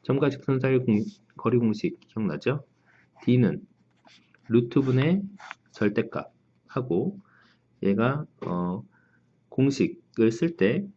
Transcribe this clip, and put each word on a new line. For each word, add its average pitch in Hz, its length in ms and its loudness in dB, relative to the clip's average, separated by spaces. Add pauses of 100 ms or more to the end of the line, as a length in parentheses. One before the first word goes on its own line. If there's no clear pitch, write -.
점과 139 280 0
직선 135 300 -2
사이의 131 240 0
공-, 107 180 2 (340)
거리 120 220 0
공식 107 420 -2
기억나죠? 110 600 -4 (640)
D는 123 420 2 (840)
루트분의 131 760 2 (500)
절대값하고 - 1500 -4 (640)
얘가, 127 420 0 (220)
어, 87 360 -6 (680)
공식을 113 840 0
쓸 165 240 -4
때 143 300 0 (100)